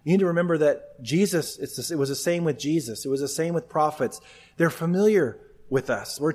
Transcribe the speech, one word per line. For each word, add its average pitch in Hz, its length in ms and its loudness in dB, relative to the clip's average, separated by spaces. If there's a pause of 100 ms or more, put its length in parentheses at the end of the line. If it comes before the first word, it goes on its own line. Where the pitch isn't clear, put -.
you 160 80 2
need 196 80 6
to 185 60 4
remember 170 320 2
that 147 440 0
Jesus, 160 560 0
it's - 160 -8
the, 131 180 -8
it 160 40 -2
was 139 120 0
the 139 60 -4
same 175 300 0
with 139 120 0
Jesus. 139 480 -4
It 135 40 -4
was 135 100 0
the 139 80 -4
same 165 260 -2
with 165 140 -4
prophets. 151 540 -2 (360)
They're 165 120 4
familiar 180 680 2 (300)
with 135 200 0
us. - 300 -4
We're, 156 160 0